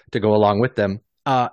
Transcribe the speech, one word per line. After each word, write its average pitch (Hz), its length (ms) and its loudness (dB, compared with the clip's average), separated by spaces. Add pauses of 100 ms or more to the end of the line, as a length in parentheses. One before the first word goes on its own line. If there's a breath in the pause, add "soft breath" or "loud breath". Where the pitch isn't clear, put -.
(100)
to 117 100 -6
go 107 140 2
along 104 260 2
with 127 140 -2
them. 101 240 -4 (260)
Uh, 127 280 0